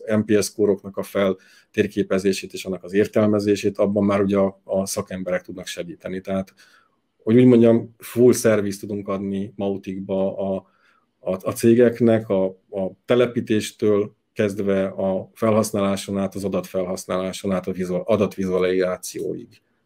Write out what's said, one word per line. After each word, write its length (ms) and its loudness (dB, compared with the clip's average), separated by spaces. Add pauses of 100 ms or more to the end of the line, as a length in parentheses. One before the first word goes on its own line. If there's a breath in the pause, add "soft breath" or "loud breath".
(180)
M 20 2
P 220 2
S 120 -4
kóroknak 440 -2
a 60 -4
feltérképezését 1500 -2
és 120 -10
annak 180 -8
az 100 -14
értelmezését, 840 2
abban 260 0
már 180 2
ugye 160 0
a, 260 0
a 220 -2
szakemberek 560 -6
tudnak 240 -14
segíteni. 560 -10
Tehát, 320 -6 (720 soft breath)
hogy 120 4
úgy 100 8
mondjam, 520 6
full 360 4
service 460 2
tudunk 280 -8
adni 480 -6
Mautikba 840 -4
a, 180 -4 (640)
a, 220 -4
a 100 -6
cégeknek, 800 4
a, 160 0 (240)
a 220 -6 (140)
telepítéstől 1120 0 (180)
kezdve 520 -2
a 480 -4
felhasználáson 840 -2
át, 180 -4
az 80 -8
adatfelhasználáson 1080 -6
át, 160 -4
a 40 -6
vizual-, 340 -4
adatvizualizációig. 1600 -2 (240)